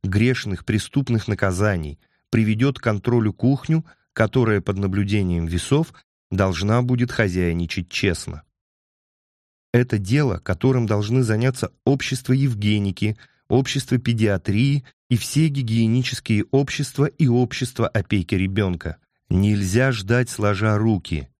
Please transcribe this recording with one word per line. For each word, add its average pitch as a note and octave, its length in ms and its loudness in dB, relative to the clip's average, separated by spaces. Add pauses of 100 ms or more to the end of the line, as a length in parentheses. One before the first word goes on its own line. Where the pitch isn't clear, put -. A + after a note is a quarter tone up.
грешных, G#2 600 0
преступных A2+ 640 -2
наказаний, F#2 680 0 (320)
приведет A2+ 480 2
к - 40 -18
контролю A2 520 0
кухню, D3 500 0 (300)
которая A2 480 2
под F#2+ 160 -4
наблюдением G2 680 0
весов F2+ 480 0 (380)
должна G2 500 0
будет B2 320 0
хозяйничать F2 760 -2
честно. E2+ 520 -4 (1300)
Это A#2+ 240 2
дело, G#2+ 400 0
которым B2 480 0
должны G#2+ 360 0
заняться A2+ 500 0 (120)
общество C3 480 0
Евгеники – G#2 840 0 (320)
общество C3 460 0
педиатрии A#2 880 0 (240)
и B2+ 80 2
все D#3 320 0
гигиенические A#2 1000 0
общества C#3 560 0
и D3 220 0
общество A#2+ 600 0
опеки G2 460 -4
ребенка. F#2+ 640 -2 (320)
Нельзя G#2 600 2
ждать A#2 380 0
сложа G#2 480 0
руки. G2 640 -2